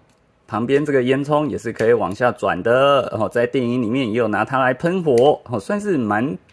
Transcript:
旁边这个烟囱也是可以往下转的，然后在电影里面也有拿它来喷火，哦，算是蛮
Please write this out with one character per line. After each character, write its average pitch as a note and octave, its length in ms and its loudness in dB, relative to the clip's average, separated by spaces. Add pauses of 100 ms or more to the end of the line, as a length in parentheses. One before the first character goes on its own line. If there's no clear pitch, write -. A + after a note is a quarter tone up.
(460)
旁 A2 180 -4
边 C#3 200 2
这 D3 80 -4
个 C3 100 2
烟 C3+ 220 0
囱 D3+ 240 0
也 G#2+ 100 -6
是 A#2 140 -8
可 A2+ 160 -4
以 A#2 40 6
往 G2+ 220 0
下 A#2+ 160 0
转 F#2 320 -2
的， C3 480 2
然 A2 80 -6
后 G#2 100 -2
在 A#2+ 160 0
电 A#2+ 240 -2
影 B2 140 -2
里 G#2+ 80 -2
面 B2 220 -2
也 A2 40 -2
有 A#2 120 0
拿 G#2 160 -2
它 C3 160 -2
来 C3 120 2
喷 E3+ 300 -2
火， C#3 440 4
哦， A#2+ 120 -4
算 G#3 220 -4
是 G3+ 180 -2
蛮 A#2+ 400 0 (140)